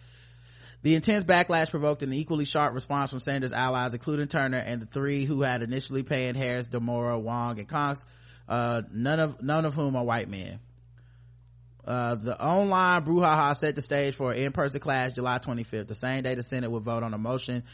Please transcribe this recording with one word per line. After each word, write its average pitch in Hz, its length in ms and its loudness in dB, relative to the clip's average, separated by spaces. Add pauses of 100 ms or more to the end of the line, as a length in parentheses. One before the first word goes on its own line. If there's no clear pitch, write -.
(800)
The 160 140 6
intense 208 280 2
backlash 170 460 4
provoked 147 320 0
an 131 120 -2
equally 151 320 0
sharp 147 280 2
response 139 380 -2
from 131 80 -8
Sanders' 135 340 -2
allies, 127 400 0
including 147 340 -2
Turner 135 300 0
and 120 240 -4
the 107 60 -12
three 139 380 -2
who 139 180 0
had 123 180 0
initially 131 400 -4
panned 127 340 -2
Harris, 123 320 -2
DeMora, 120 540 -2
Wong, 120 380 -2
and 104 80 -10
Cox, 143 380 -2 (420)
uh, 120 340 0 (100)
none 135 280 0
of, 151 240 -2
none 156 220 0
of 143 100 -2
whom 143 200 0
are 123 80 0
white 117 260 0
men. 95 300 -8 (1300)
Uh, 120 280 -2
the 113 260 -4
online 185 640 4
brouhaha 156 540 6
set 151 160 0
the 147 80 -4
stage 139 320 0
for 127 180 -2
an 117 60 -2
in-person 139 420 0
clash 131 340 0
July 123 260 0
twenty-fifth, 113 480 -4
the 107 80 -8
same 131 260 -2
day 127 140 0
the 120 80 -4
Senate 123 260 -2
would 113 140 -2
vote 117 180 -2
on 113 140 -4
a - 20 -4
motion 123 460 -2 (100)